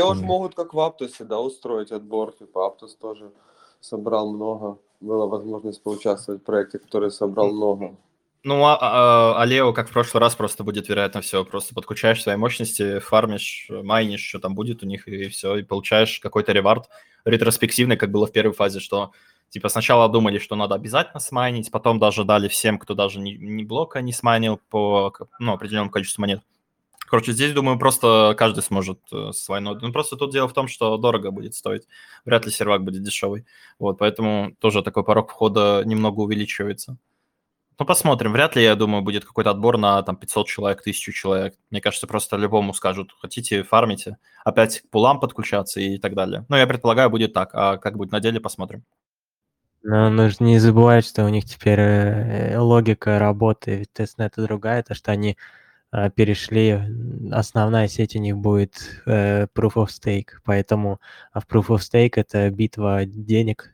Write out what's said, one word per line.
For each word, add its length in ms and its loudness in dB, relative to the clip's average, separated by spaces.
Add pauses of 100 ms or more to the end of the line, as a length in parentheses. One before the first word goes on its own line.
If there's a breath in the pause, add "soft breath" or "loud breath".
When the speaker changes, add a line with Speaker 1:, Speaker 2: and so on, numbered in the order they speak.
Speaker 1:
Алео 140 2
ж 60 -6
могут 340 -4
как 180 -8
в 60 -4
Аптосе, 460 -6
да, 140 -6
устроить 520 -8
отбор, 420 -8
типа, 340 -6
Аптос 280 -16
тоже 360 -16 (480 soft breath)
собрал 540 -6
много, 460 -8 (200)
была 280 -2
возможность 560 -10
поучаствовать 580 -6
в 40 -20
проекте, 340 -4
который 320 -4
собрал 380 -2
Speaker 2:
М. 60 -4
Speaker 1:
много. 400 -4 (480)
Speaker 2:
Ну, 220 2
а, 160 6
а, 560 6
а 60 2
Алео, 300 2
как 160 -6
в 40 -12
прошлый 280 0
раз, 140 4
просто 280 -6
будет, 260 -6
вероятно, 320 -2
все. 240 -4
Просто 300 -10
подключаешь 480 0
свои 140 -2
мощности, 640 -4
фармишь, 720 -2
майнишь, 600 -2
что 100 -12
там 160 -6
будет 280 -8
у 40 -8
них, 220 -12
и 200 -8
все, 280 -4
и 60 -6
получаешь 580 0
какой-то 320 0
ревард 360 2 (360 soft breath)
ретроспективный, 720 2
как 140 -2
было 160 2
в 40 -8
первой 220 2
фазе, 260 -2
что, 320 -6 (380 soft breath)
типа, 200 -6
сначала 400 4
думали, 300 2
что 160 -10
надо 200 -2
обязательно 440 -4
смайнить, 520 -4
потом 280 0
даже 260 2
дали 220 2
всем, 320 -2
кто 160 -10
даже 240 -2
ни, 140 -10
ни 300 -10
блока 380 -6
не 120 -6
смайнил 460 0 (100)
по 420 0
к-, 160 -16 (120)
ну, 140 -4
определенному 380 -6
количеству 300 -4
монет. 200 -2 (680)
Короче, 240 0
здесь, 200 0
думаю, 260 0
просто 580 4
каждый 260 2
сможет, 360 -6 (140)
э, 200 -10
со 120 -10
своей 180 -6
ноды. 220 -10
Ну, 80 -8
просто 240 -4
тут 160 -4
дело 140 0
в 60 -10
том, 160 -2
что 280 -2
дорого 340 0
будет 240 -12
стоить. 320 -8 (380 loud breath)
Вряд 200 2
ли 60 -8
сервак 320 0
будет 200 -6
дешевый. 420 -6 (340 soft breath)
Вот, 200 -4
поэтому 600 0
тоже 240 2
такой 200 -4
порог 280 0
входа 540 2
немного 360 -2
увеличивается. 760 -6 (800)
Ну, 60 -4
посмотрим. 480 2
Вряд 240 2
ли, 60 6
я 120 8
думаю, 280 0
будет 220 -4
какой-то 260 0
отбор 260 2
на, 260 2
там, 140 -6
пятьсот 300 -4
человек, 360 -4
тысячу 300 -8
человек. 420 -4 (160)
Мне 100 -6
кажется, 260 -4
просто 300 -4
любому 360 0
скажут: 480 -6
«Хотите, 420 -6
фармите». 540 0 (280 soft breath)
Опять 360 2
к 100 -20
пулам 280 4
подключаться 640 -4
и 180 -4
так 160 -6
далее. 340 -4
Ну, 80 2
я 100 6
предполагаю, 420 2
будет 240 0
так. 200 -2
А 240 0
как 200 -6
будет 160 -8
на 80 -2
деле, 200 -2
посмотрим. 420 -12 (1000)
Speaker 3:
Но 260 4
нужно 360 4
не 140 8
забывать, 460 8
что 200 -2
у 40 2
них 160 -2
теперь, 340 2
э, 800 2
логика 580 4
работы 760 0
тестнета 500 -6
другая, 400 -4
то, 100 -10
что 180 -6
они, 260 -2 (560 loud breath)
э, 180 0
перешли, 600 2
м, 600 -6
основная 560 2
сеть 260 -4
у 40 -4
них 180 -2
будет, 360 2 (340)
э, 480 2
Proof 200 2
of 140 2
Stake, 400 -4 (160)
поэтому, 560 0 (320 loud breath)
а 80 -6
в 60 -12
Proof 220 2
of 100 4
Stake 380 2
это 340 0
битва 540 -2
денег, 680 -2